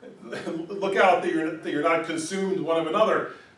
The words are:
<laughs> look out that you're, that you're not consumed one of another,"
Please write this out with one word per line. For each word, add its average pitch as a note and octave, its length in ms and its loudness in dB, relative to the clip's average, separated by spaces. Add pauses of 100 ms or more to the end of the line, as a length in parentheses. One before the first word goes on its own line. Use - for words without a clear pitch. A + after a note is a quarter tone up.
(240)
<laughs> - 0 -
look F#3+ 720 -4
out F3+ 280 6
that E3+ 100 0
you're, D#3+ 240 -2
that - 140 -8
you're D3 100 0
not E3 240 2
consumed F#3+ 540 -2
one D#3+ 200 0
of E3 80 -2
another," G3 440 2 (260)